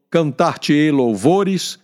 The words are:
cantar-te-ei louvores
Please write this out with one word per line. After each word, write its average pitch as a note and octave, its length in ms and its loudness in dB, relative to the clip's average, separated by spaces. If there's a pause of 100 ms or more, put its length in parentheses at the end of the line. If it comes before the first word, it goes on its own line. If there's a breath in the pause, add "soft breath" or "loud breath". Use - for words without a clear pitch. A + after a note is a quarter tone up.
cantar-te-ei D3+ 800 0
louvores D3 960 0